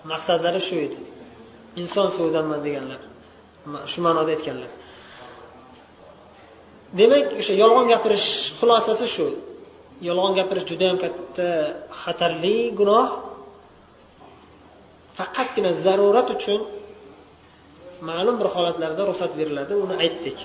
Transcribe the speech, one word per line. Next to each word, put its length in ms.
Maqsadlari 600
shu 160
edi. 220
"Inson 380
suvidanman", 520
deganlar. 380
Ma-, 240
shu 140
ma'noda 300
aytganlar. 400
Demak, 400
o'sha 220
yolg'on 340
gapirish 400
xulosasi 540
shu. 200
Yolg'on 360
gapirish 320
juda 200
ham 120
katta 500
xatarli 640
gunoh. 340
Faqatgina 580
zarurat 560
uchun 300
ma'lum 380
bir 100
holatlarda 580
ruxsat 320
beriladi, 380
uni 200
aytdik. 500